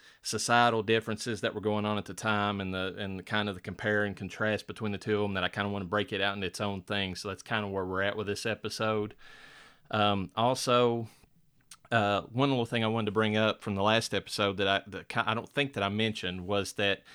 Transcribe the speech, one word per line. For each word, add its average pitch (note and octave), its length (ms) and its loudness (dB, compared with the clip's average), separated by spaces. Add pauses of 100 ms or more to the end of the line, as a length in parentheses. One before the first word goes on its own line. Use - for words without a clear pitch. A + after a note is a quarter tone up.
(220)
societal A#2+ 640 4
differences A2 580 0
that A2 140 -2
were G#2 60 -4
going G#2 220 0
on G#2 140 0
at G2+ 80 -6
the G2 80 -12
time G#2 480 0
and F#2+ 140 -4
the, F#2 200 -4
and F#2+ 220 -6
the F#2 60 -10
kind G#2 260 -2
of G2 60 -6
the F2+ 60 -12
compare G#2 440 0
and G2 100 -4
contrast G#2 520 -4
between G#2+ 240 -4
the G2 80 -4
two G#2+ 160 0
of G#2 80 2
them G2+ 100 -2
that F#2 100 0
I F2+ 60 2
kinda G2+ 200 -2
wanna G2+ 160 -4
break G#2 280 0
it G2 80 0
out G2 140 0
into G2+ 100 -4
its F2 160 -4
own G2 220 -2
thing. G2 320 -2
So - 140 -8
that's F#2+ 140 -8
kinda G#2+ 240 -2
where F#2+ 180 -2
we're F#2 180 -2
at G2+ 120 0
with G#2+ 120 -4
this G2+ 180 -4
episode. G#2+ 680 -2 (760)
Um, G#2 460 2
also, A#2+ 720 4 (840)
uh, G2+ 300 4 (100)
one C3 180 2
little B2+ 160 2
thing A#2 180 -2
I A2 40 2
wanted A2 180 0
to G#2 60 -2
bring G#2+ 260 4
up A2 240 2
from G#2 140 -4
the G2 80 2
last A2 320 4
episode G2 420 0
that G2 100 2
I, G2 200 4
that F#2 220 -12
ki-, A#2 140 -2
I A2 120 0
don't A#2 140 -6
think C#3 240 -2
that G2+ 100 0
I G2 60 2
mentioned G2+ 580 -2
was G2+ 260 0
that G2+ 300 0 (120)